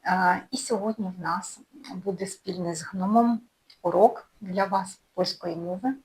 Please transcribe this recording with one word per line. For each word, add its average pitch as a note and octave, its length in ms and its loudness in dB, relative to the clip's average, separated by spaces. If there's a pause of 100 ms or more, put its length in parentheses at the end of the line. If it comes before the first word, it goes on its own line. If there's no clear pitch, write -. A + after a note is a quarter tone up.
Е, F#3 460 2
і B3+ 60 -6
сьогодні G#3+ 600 -2
в F3+ 40 -12
нас E3+ 380 -6 (360)
буде F#3+ 320 -6
спільний F3 480 -6
з E3 60 -8
гномом A3 600 2 (400)
урок F3+ 480 4 (120)
для G3 240 0
вас F#3+ 340 -2 (140)
польської F3+ 420 -2
мови F#3 380 -4 (120)